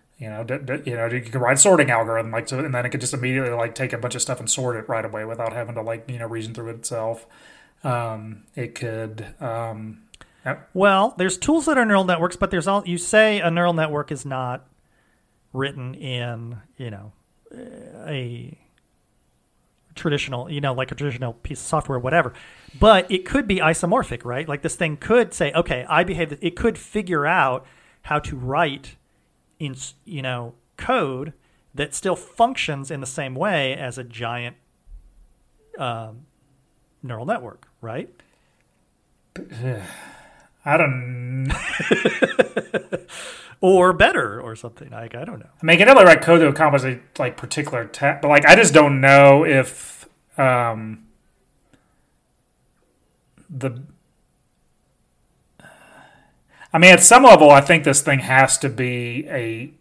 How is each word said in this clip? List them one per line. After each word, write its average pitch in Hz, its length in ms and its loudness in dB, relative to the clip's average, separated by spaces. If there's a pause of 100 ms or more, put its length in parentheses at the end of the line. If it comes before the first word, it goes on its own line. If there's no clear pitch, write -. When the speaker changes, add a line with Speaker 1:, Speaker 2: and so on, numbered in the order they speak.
(180)
Speaker 1:
you 113 100 -14
know, 107 160 -12
d-, 131 140 -10
d-, 139 320 -10
you 120 60 -8
know, 117 100 -4
you 123 140 -6
can 127 200 -8
write 123 140 2
a 139 60 2
sorting 156 300 6
algorithm, 113 420 -2
like, 117 160 -8
so, 131 100 -8
and 143 160 -6
then 123 120 -4
it 117 40 -10
could 120 100 -8
just 131 140 -8
immediately, 127 360 -6
like, 117 240 -6
take 127 180 -8
a 117 60 -8
bunch 120 160 -10
of 123 80 -8
stuff 123 180 -8
and 113 100 -8
sort 123 260 -4
it 107 120 -12
right 113 160 -6
away 110 200 -12
without 113 280 -8
having 117 220 -12
to, 110 80 -10
like, 113 260 -12
you 123 100 -12
know, 117 80 -10
reason 113 280 -12
through 113 160 -14
it 113 60 -16
itself. 113 500 -10 (580)
Um, 113 600 -8 (100)
it 120 200 -12
could, 110 640 -12
um, 113 640 -12 (420)
yeah. 143 140 -8 (160)
Speaker 2:
Well, 196 440 0
there's 185 200 -4
tools 302 280 -2
that 302 120 0
are 240 60 2
neural 202 200 2
networks, 175 320 -2
but 190 140 -4
there's 175 180 -4
all, 202 180 -2
you 175 120 -4
say 214 420 2
a 170 100 -2
neural 175 220 0
network 156 400 -4
is 139 140 -12
not 131 400 -8 (840)
written 131 420 -8
in, 117 640 -12 (180)
you 120 140 -14
know, 101 220 -18 (920)
a 123 520 -12 (1400)
traditional, 139 560 -8
you 143 100 -10
know, 139 120 -4
like, 127 200 -8
a - 20 -12
traditional 127 400 -8
piece - 260 -14
of - 60 -16
software, 147 320 -4
whatever. 131 340 -2 (460)
But 196 320 4
it 185 140 -4
could 269 240 -2
be 196 80 -2
isomorphic, 170 680 -2
right? 131 240 -8
Like, 143 140 -8
this 160 140 -8
thing 156 200 -6
could 220 380 -2
say, 143 180 -4
"Okay, 139 360 -4
I 160 160 0
behave," 160 360 -8
it 170 160 -6
could 226 220 -4
figure 175 480 -6
out 135 400 -2 (360)
how 151 180 -4
to 143 160 -12
write 139 600 -6 (640)
in, 143 120 -10
s-, 127 220 -18 (100)
you 151 180 -12
know, 123 320 -8 (220)
code 151 580 -6 (400)
that 143 200 -8
still 180 220 -4
functions 151 720 -4
in 139 100 -10
the 127 60 -12
same 131 300 -10
way 143 400 -2
as 127 220 -12
a 127 40 -14
giant, 120 540 -10 (1200)
um, 117 480 -10 (760)
neural 120 240 -12
network, 147 420 -10 (120)
right? 117 280 -12 (1300)
Speaker 1:
<sighs> 185 80 -16 (1200)
I 143 120 2
don't 127 760 -4
Speaker 2:
<laughs> - 1600 -4 (540)
Or 185 320 4
better 160 480 0
or 113 160 -14
something. - 340 -20
Like, 113 240 -16
I 120 100 -12
don't - 140 -14
know. - 80 -20 (160)
Speaker 1:
I - 20 -6
mean, 160 100 6
you 165 40 6
can 202 80 4
definitely 214 260 10
write - 100 4
code 170 180 6
to 156 80 6
accomplish 139 340 2
a, 127 160 -6 (220)
like, 123 160 -6
particular 127 480 -8
ta-, 143 360 -4
but, 147 80 -4
like, 147 160 6
I 165 120 12
just 220 180 4
don't 143 260 6
know 139 440 8
if, - 640 -4 (280)
um, 117 680 -2 (2500)
the, 127 320 -10 (3000)
I 160 60 2
mean, 180 140 10
at 180 100 8
some 254 200 10
level, 170 280 12
I 143 100 10
think 160 240 2
this 135 160 2
thing 139 200 0
has 131 380 2
to 139 100 -4
be 123 600 -6
a, 117 520 -8